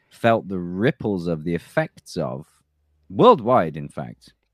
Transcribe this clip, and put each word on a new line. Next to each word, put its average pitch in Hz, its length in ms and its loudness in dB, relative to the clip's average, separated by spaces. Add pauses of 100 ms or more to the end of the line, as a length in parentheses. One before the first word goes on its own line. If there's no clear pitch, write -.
(100)
felt 113 380 0
the 95 100 -6
ripples 92 680 -2
of, 82 180 -4
the 85 100 -2
effects - 600 -6
of 71 300 -6 (640)
worldwide, 113 640 4
in 73 140 -10
fact. - 420 -14 (220)